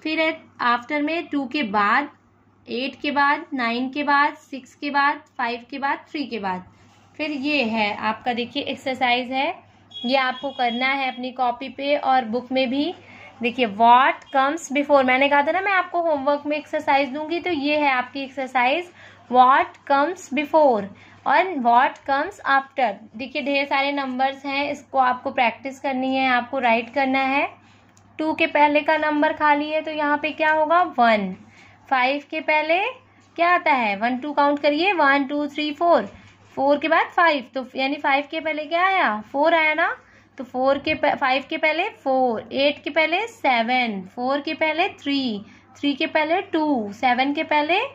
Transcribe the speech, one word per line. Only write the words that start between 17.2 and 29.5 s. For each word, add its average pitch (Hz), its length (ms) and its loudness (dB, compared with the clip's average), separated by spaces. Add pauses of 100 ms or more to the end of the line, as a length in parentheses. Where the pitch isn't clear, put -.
तो 359 100 -4
ये 294 260 0
है 294 140 2
आपकी 254 300 -2
एक्सरसाइज, 262 640 -2 (480)
what 269 600 4
comes 294 420 -2
before 285 500 4 (440)
and 339 280 2
what 247 360 4 (180)
comes 302 220 -2
after। 262 600 -2 (220)
देखिए, 269 260 -8
ढेर 277 240 0
सारे 285 260 0
नंबर्स 269 540 -4
हैं, 285 240 -4
इसको 285 280 -6
आपको 254 320 0
प्रैक्टिस 262 500 -2
करनी 262 360 -4
है, 262 120 0
आपको 247 300 -2
राइट 233 360 0
करना 269 240 0
है। 277 300 0 (720)
टू 311 160 -2
के 320 120 0
पहले 294 340 4
का 311 160 2
नंबर 302 360 0
खाली 302 380 0